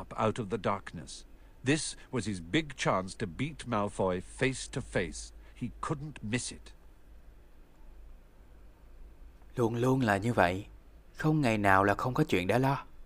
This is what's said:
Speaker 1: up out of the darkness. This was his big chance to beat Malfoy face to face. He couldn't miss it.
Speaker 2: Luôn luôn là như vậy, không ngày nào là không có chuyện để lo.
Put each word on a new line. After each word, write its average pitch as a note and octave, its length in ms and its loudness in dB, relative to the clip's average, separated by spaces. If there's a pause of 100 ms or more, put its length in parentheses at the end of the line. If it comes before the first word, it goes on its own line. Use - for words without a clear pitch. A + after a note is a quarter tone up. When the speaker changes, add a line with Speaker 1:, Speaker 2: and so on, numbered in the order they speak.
Speaker 1:
up - 180 -12
out A2 200 2
of G#2 100 -6
the A2+ 80 -2
darkness. G2 680 -6 (400)
This D3 300 0 (160)
was A#2 160 -2
his G2 140 -4 (100)
big D#3 140 2 (100)
chance F#2+ 440 0
to A#2 60 -4 (120)
beat D3+ 300 -6
Malfoy G2+ 540 0 (180)
face C3 340 -2
to C3 80 -4 (120)
face. E2+ 400 -4 (220)
He B2 120 -6 (140)
couldn't D3+ 400 -6
miss A2+ 320 -4
it. - 80 -16 (3000)
Speaker 2:
Luôn A#2 200 2
luôn C3 260 2
là G#2+ 160 4
như A2+ 160 0
vậy, F#2+ 320 4 (520)
không D#3 240 2
ngày A2+ 160 4
nào G2 260 8
là G2+ 120 6
không B2+ 180 0
có D3+ 100 4
chuyện F2+ 240 2
để G#2+ 120 4
lo. C3+ 260 0 (200)